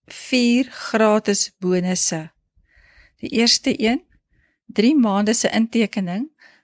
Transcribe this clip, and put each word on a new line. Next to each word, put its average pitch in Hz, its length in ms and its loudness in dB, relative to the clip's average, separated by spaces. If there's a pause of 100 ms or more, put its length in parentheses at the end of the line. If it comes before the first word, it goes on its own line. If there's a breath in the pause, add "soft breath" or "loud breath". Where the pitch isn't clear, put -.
vier 247 640 0
gratis 214 880 0
bonusse. 180 720 -2 (920 soft breath)
Die - 100 -8
eerste 233 520 0
een, 233 200 0 (640)
drie 240 280 2
maande 214 400 2
se - 160 0
intekening 214 800 -2 (340 soft breath)